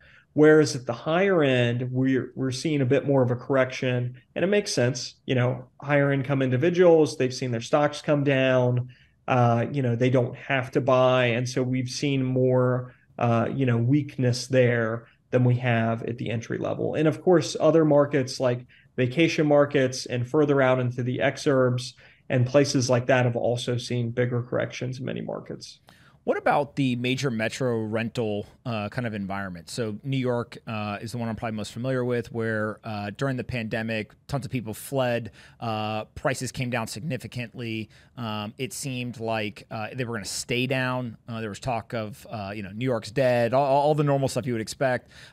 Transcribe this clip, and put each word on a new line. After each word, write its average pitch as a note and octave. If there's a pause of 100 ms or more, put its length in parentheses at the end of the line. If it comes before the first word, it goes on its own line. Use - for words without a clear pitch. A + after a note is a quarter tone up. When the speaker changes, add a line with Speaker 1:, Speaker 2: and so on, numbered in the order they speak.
(340)
Speaker 1:
Whereas D3+
at B2
the A#2
higher F3
end, B2
we're, C3
we're C3
seeing D3
a C#3
bit B2+
more C3+
of A#2+
a A#2+
correction, B2+ (180)
and -
it -
makes G#3
sense. C3 (100)
You C#3
know, B2+ (160)
higher C#3+
income C3+
individuals, D#3+
they've B2+
seen B2+
their A2+
stocks D3
come D3
down. B2+ (400)
Uh, A#2+
you C#3+
know, A#2+
they B2
don't B2
have C3
to D3
buy, B2+
and B2
so C3
we've B2+
seen C#3
more, B2+ (240)
uh, A#2
you C3+
know, A#2+
weakness B2
there A#2+ (260)
than B2+
we B2
have A#2
at A#2+
the -
entry A2+
level. A2
And D#3
of C#3+
course, F3
other D#3+
markets C#3+
like B2 (300)
vacation D3+
markets C#3+
and B2
further C#3+
out C3
into B2
the B2
exurbs C3 (380)
and B2
places C3+
like B2
that B2+
have A#2
also A#2+
seen A#2+
bigger B2
corrections B2+
in C3+
many A#1
markets. - (420)
Speaker 2:
What C#4+
about F#3+
the B2+
major B2+
metro A2+
rental, A2 (180)
uh, G#2+
kind B2
of G#2+
environment? G2
So G#2+
New C3+
York, A#2+
uh, G#2
is A2+
the A#2+
one A#2
I'm A2
probably A2
most G#2
familiar B2+
with, A#2+
where, A2
uh, G#2
during C3+
the A#2
pandemic, A2+ (140)
tons C3+
of -
people G#2+
fled, A#2+ (280)
uh, A2
prices C3
came B2+
down A#2
significantly. A2+ (280)
Um, G#2+
it C3
seemed B2
like, A2
uh, A2
they B2+
were A#2
gonna G2+
stay B2
down. B2+ (100)
Uh, A2+
there A2
was G2
talk A#2+
of, G#2+
uh, G2+
you A2
know, F#2
New G#2+
York's A2+
dead, A#2+
all, C#3+
all C#3+
the D3+
normal C#3
stuff A#2+
you B2
would A2+
expect, B2+ (240)